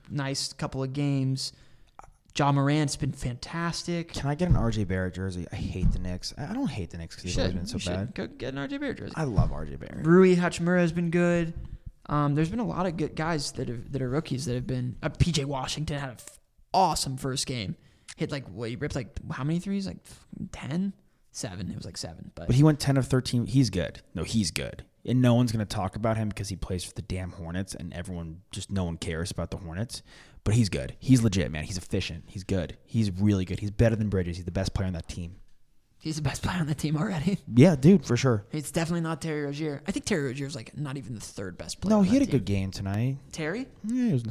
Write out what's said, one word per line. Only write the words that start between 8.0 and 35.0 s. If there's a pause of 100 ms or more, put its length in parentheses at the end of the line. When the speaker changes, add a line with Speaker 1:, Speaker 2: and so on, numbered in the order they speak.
Speaker 1:
Go
get
an
R
J
Barrett
jersey.
Speaker 2:
I
love
R
J
Barrett.
Speaker 1:
Rui
Hachimura
has
been
good. (540)
Um,
there's
been
a
lot
of
good
guys
that
have,
that
are
rookies
that
have
been.
Uh,
P
J
Washington
had
an
f-, (320)
awesome
first
game. (400)
Hit,
like,
what,
he
ripped,
like, (140)
how
many
threes?
Like,
f-, (260)
ten? (380)
Seven.
It
was,
like,
seven.
But
Speaker 2:
But
he
went
ten
of
thirteen.
He's
good. (120)
No,
he's
good. (220)
And
no
one's
gonna
talk
about
him
'cause
he
plays
for
the
damn
Hornets,
and
everyone (100)
just,
no
one
cares
about
the
Hornets. (400)
But
he's
good.
He's
legit,
man.
He's
efficient.
He's
good.
He's
really
good.
He's
better
than
Bridges.
He's
the
best
player
on
that